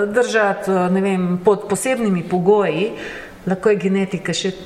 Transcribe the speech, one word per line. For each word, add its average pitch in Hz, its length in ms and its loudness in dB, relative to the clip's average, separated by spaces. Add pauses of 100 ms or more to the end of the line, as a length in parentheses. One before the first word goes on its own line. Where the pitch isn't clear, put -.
držati, 208 640 0 (200)
ne 190 100 2
vem, 185 380 0
pod 202 260 2
posebnimi 208 580 0
pogoji, 185 680 0 (500)
lahko 190 280 0
je 208 80 4
genetika 190 540 -2
še 190 180 -4 (160)